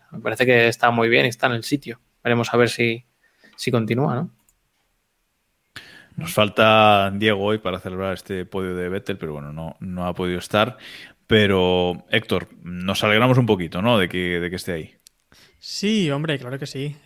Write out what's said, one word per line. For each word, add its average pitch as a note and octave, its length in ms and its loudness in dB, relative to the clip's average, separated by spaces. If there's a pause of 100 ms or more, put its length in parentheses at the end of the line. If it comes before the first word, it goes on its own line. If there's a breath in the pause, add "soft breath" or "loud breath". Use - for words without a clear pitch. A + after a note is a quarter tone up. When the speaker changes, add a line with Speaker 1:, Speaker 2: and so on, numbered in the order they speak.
(120)
Speaker 1:
Me - 80 -14
parece A2 260 0
que A#2+ 240 6
está A#2+ 200 2
muy A#2 200 2
bien C3+ 160 4
y B2 40 0
está B2 180 -4
en B2 60 0
el A2+ 120 -6
sitio. C#3 340 -6 (240)
Veremos A#2+ 300 0
a A#2+ 40 2
ver A#2+ 120 4
si, A#2 360 -4 (520 soft breath)
si - 140 -4
continúa, A#2+ 440 0
¿no? D3+ 160 -6 (1800 loud breath)
Speaker 2:
Nos - 180 -10
falta G#2+ 800 6
Diego G2+ 320 0
hoy G#2+ 140 0
para F#2 220 -6
celebrar F#2+ 340 -6
este F2+ 320 -8
podio F#2 300 -6
de F2+ 120 -6
Vettel, G2 300 -6
pero D#2 160 -10
bueno, D2 180 -12
no, D#2+ 280 -12
no F2+ 260 -8
ha F2 80 -4
podido F2+ 260 -4
estar. A2 380 0 (480 loud breath)
Pero, F2+ 840 2
Héctor, G#2+ 400 -2 (120)
nos F2+ 420 -6
alegramos A#2 340 4
un B2 100 2
poquito, F2 340 0
¿no? A#2 160 2
De F#2 120 2
que, F2+ 300 -2
de F2 100 -4
que F#2 80 -8
esté F2+ 160 -8
ahí. D#2 180 -10 (680 soft breath)
Speaker 3:
Sí, G3+ 520 -2
hombre, D3 260 -4
claro C3+ 220 -10
que D3 80 -8
sí. C#3+ 280 -8 (100)